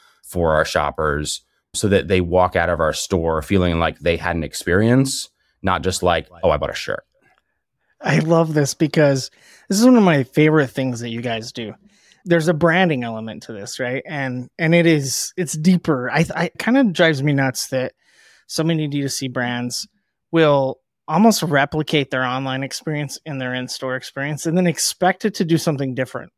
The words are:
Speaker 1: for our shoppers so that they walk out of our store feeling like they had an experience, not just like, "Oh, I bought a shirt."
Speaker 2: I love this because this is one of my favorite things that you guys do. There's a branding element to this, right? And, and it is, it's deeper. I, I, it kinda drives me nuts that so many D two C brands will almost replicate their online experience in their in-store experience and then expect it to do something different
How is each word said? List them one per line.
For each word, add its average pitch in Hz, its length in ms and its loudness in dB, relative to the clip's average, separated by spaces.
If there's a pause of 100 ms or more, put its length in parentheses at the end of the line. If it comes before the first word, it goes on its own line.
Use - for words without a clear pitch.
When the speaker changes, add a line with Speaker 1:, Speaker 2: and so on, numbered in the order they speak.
(240)
Speaker 1:
for 85 300 0
our 78 120 4
shoppers 73 760 -2 (340)
so 104 140 -2
that 87 180 2
they 92 140 2
walk 90 340 2
out 85 140 2
of 82 100 -2
our 78 140 0
store 82 500 -2
feeling 90 340 2
like 82 220 -2
they 85 180 0
had 87 180 -4
an 82 80 -4
experience, 113 840 0 (320)
not 92 220 -2
just 92 180 -4
like, 85 260 0 (140)
"Oh, 90 80 2
I 76 80 2
bought 73 140 -4
a - 40 -12
shirt." - 300 -8 (960)
Speaker 2:
I 156 180 2
love 160 340 2
this 147 200 0
because 143 560 2 (380)
this 196 120 0
is 233 60 6
one 254 120 8
of 220 60 6
my 156 200 4
favorite 151 440 4
things 127 340 -4
that 120 80 -8
you 117 120 -6
guys 113 300 -6
do. 110 220 -10 (500)
There's 170 240 2
a 180 60 4
branding 160 500 2
element 110 400 -8
to 117 100 -14
this, 101 260 -10
right? 131 260 -4
And, 131 520 -6
and 165 160 2
it 170 120 4
is, 147 500 0
it's 180 180 -4
deeper. 156 560 2
I, 147 240 2
I, 170 120 -4
it - 140 -10
kinda 262 260 2
drives 160 360 2
me 147 120 2
nuts 135 360 -2
that 127 240 -4 (540)
so - 160 -4
many 156 240 0
D 143 140 -4
two 139 80 -4
C 135 180 -6
brands 123 600 -6 (440)
will 143 480 2 (280)
almost 196 360 4
replicate 147 680 0
their 131 140 -2
online 131 400 -4
experience 147 640 -8
in 147 120 -8
their 127 160 -6
in-store 127 420 -6
experience 139 500 -8
and 165 120 0
then 185 100 2
expect - 580 -2
it 202 100 -4
to 185 100 -2
do 160 120 2
something 139 360 -4
different 127 440 -8